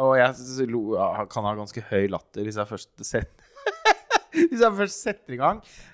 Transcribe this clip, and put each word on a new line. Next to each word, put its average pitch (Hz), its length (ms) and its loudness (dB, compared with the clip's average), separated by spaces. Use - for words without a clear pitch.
Og 131 160 4
jeg 127 160 4
s-, 127 320 -4
lo, 110 300 -2
ja, 95 300 0
kan 110 180 -8
ha 104 100 -2
ganske 104 260 -12
høy 101 300 0
latter 95 320 -8
hvis 107 160 -6
jeg 104 80 -2
først - 400 -14
set-, - 240 -4
<laughs> 539 720 -2
hvis 320 320 2
jeg 220 100 4
først 196 300 -4
setter 202 320 -8
i - 20 -10
gang. 175 220 2